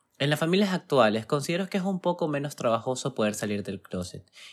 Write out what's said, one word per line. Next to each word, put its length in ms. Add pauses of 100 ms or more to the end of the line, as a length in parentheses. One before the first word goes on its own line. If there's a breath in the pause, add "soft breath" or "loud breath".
(180)
En 120
las 80
familias 340
actuales 540
considero 420
que 100
es 40
un 160
poco 300
menos 260
trabajoso 600
poder 180
salir 300
del 180
closet 480 (220 loud breath)